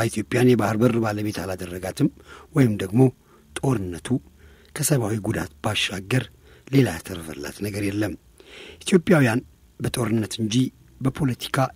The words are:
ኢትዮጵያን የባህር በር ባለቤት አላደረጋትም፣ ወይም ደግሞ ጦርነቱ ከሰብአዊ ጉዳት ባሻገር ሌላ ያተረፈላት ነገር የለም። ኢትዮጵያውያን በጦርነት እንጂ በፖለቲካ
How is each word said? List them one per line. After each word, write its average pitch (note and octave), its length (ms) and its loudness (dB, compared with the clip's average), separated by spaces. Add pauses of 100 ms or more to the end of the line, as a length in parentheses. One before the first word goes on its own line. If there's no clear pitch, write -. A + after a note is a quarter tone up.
ኢትዮጵያን A#2+ 460 2
የባህር A2 280 2
በር A#2 200 4
ባለቤት G#2+ 400 -4
አላደረጋትም፣ F#2 720 -4 (420)
ወይም B2+ 240 4
ደግሞ G2 240 0 (560)
ጦርነቱ F#2+ 520 -4 (680)
ከሰብአዊ A#2+ 440 0
ጉዳት G2 320 -4 (100)
ባሻገር G#2+ 640 -2 (420)
ሌላ C3 260 4
ያተረፈላት D#2+ 680 -12
ነገር G2+ 240 -4
የለም። G2+ 300 -2 (640)
ኢትዮጵያውያን C#3+ 600 4 (400)
በጦርነት A2+ 560 -2
እንጂ A2 200 -2 (440)
በፖለቲካ C3+ 560 -2 (200)